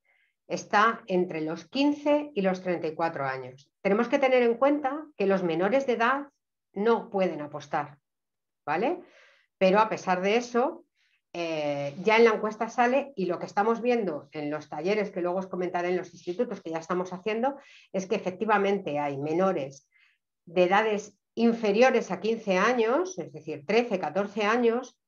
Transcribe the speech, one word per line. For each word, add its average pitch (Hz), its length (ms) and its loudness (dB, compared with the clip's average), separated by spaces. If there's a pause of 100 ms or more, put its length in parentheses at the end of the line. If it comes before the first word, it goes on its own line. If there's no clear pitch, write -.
(480)
está 220 600 2
entre 180 340 0
los 156 240 -6
quince 294 680 0
y 202 80 -4
los 185 200 0
treinta 170 260 -2
y 156 80 -6
cuatro 165 300 -2
años. 131 440 -8 (120)
Tenemos 214 260 2
que 285 120 2
tener 254 240 4
en 233 120 4
cuenta 285 500 0 (120)
que 196 100 0
los 185 160 2
menores 190 420 0
de 247 80 0
edad 254 340 0 (460)
no 208 360 0
pueden 175 320 0
apostar, 147 560 -6 (680)
¿vale? 220 360 0 (560)
Pero 190 220 6
a 220 100 4
pesar 180 320 -2
de 202 160 2
eso, 247 480 -2 (480)
eh, 147 600 -4 (100)
ya 214 140 4
en 233 60 8
la 226 80 8
encuesta 220 380 -4
sale 247 460 0
y 190 100 -4
lo 170 140 -2
que 175 60 -10
estamos 214 360 0
viendo 220 500 -2
en 147 180 -6
los 147 200 -6
talleres 190 420 -2
que 180 100 -6
luego 175 180 -2
os 185 80 -6
comentaré 175 420 -4
en 180 80 0
los - 160 -8
institutos 190 480 -6
que 165 100 -10
ya 160 80 -6
estamos 180 320 -4
haciendo 226 460 -4 (340)
es 185 160 -4
que 214 80 -2
efectivamente 196 840 -2
hay 143 180 -4
menores 156 680 -2 (580)
de 175 180 2
edades 208 540 0 (180)
inferiores 226 720 4
a 185 120 -6
quince 214 360 0
años, 240 640 2
es 151 140 -10
decir, 151 320 -10
trece, 220 340 0
catorce 196 460 -2
años, 233 520 0 (100)